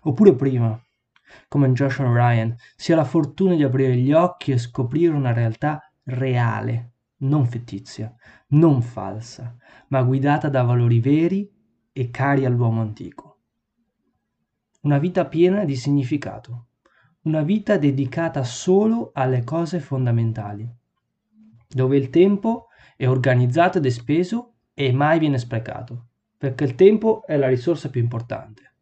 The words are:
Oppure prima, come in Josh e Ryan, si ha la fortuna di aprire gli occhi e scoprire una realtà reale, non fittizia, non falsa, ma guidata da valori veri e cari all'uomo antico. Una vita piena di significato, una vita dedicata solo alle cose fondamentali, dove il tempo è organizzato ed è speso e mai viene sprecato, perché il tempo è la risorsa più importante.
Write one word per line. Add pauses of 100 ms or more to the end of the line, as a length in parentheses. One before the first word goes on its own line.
Oppure
prima, (680)
come
in
Josh
e
Ryan, (220)
si
ha
la
fortuna
di
aprire
gli
occhi
e
scoprire
una
realtà (220)
reale, (280)
non
fittizia, (340)
non
falsa, (320)
ma
guidata
da
valori
veri (400)
e
cari
all'uomo
antico. (1400)
Una
vita
piena
di
significato, (560)
una
vita
dedicata
solo
alle
cose
fondamentali, (1000)
dove
il
tempo (280)
è
organizzato
ed
è
speso (180)
e
mai
viene
sprecato, (320)
perché
il
tempo
è
la
risorsa
più
importante.